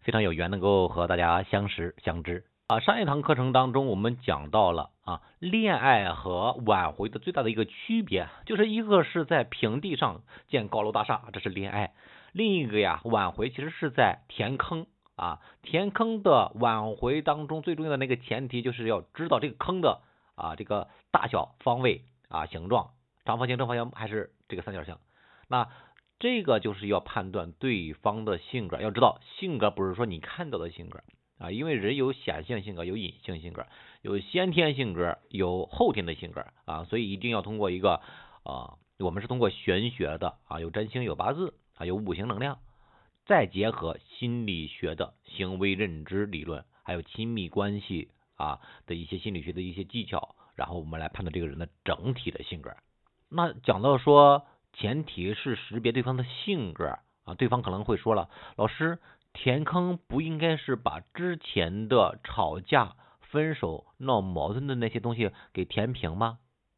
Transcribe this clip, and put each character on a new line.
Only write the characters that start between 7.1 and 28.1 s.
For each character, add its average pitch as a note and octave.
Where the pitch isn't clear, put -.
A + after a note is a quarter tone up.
最 F3+
大 C3+
的 A2
一 -
个 G#2+
区 -
别， F#2
就 A3
是 G#3+
一 A3
个 G3+
是 E3
在 C#3
平 A#2+
地 F3
上 A#2
建 A#2
高 G#2+
楼 G#2+
大 G#2+
厦， B2+
这 G2+
是 G#2+
恋 G2
爱； G2+
另 G3+
一 D#3
个 G#2
呀， E2+
挽 G#2
回 A2
其 C3
实 D#3
是 D3+
在 G#2
填 A#2
坑 D#3+
啊。 E2+
填 G3
坑 A3+
的 B2+
挽 A2
回 C#3+
当 D3+
中， D#3
最 E3+
重 D#3
要 D3+
的 C#3
那 C3
个 B2+
前 B2
提 B2
就 A#2+
是 A#2+
要 G2
知 -
道 C3+
这 D3
个 A#2
坑 F#3
的 B2+
啊， E2
这 G#2+
个 G2+
大 -
小、 F#2
方 B2
位 B2
啊、 E2
形 E2+
状、 G#2+
长 A#2
方 B2+
形、 B2
正 B2+
方 A#2+
形 A#2
还 A2
是 G#2
这 F#2+
个 F2+
三 G2+
角 D#2+
形。 D#2+
那 A#2+
这 A#3+
个 B2
就 G#2
是 G2+
要 G2+
判 F#2+
断 F2
对 G2
方 G#2+